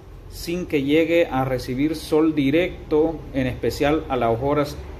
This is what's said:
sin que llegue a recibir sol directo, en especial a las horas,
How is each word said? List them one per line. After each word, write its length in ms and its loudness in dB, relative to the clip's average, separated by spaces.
sin 360 -6
que 180 0
llegue 460 4
a 140 0
recibir 540 -2
sol 360 2
directo, 840 2
en 140 0
especial 600 0
a 80 -2
las 260 2
horas, 360 0